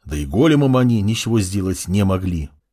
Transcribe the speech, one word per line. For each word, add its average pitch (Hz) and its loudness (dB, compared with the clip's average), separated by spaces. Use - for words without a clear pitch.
да 73 -8
и 73 -6
големам 131 2
они 123 2
ничего 113 0
сделать 95 -4
не 101 2
могли. 92 -2